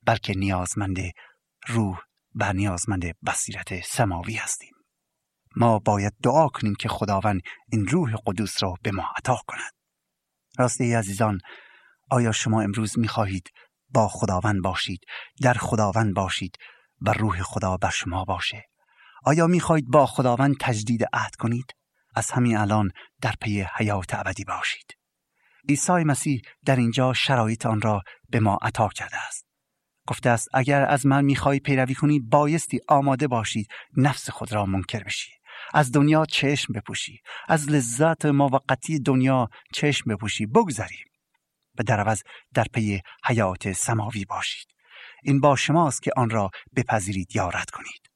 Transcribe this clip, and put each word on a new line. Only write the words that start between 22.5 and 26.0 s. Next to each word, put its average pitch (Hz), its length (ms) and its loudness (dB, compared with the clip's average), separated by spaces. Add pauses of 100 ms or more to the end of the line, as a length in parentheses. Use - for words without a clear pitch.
الان 104 340 2 (300)
در 110 200 -2
پی 104 240 -2 (120)
حیات 104 360 -2
ابدی - 300 -6
باشید. - 540 -8 (720)
عیسی 147 220 0
مسیح 156 500 0 (240)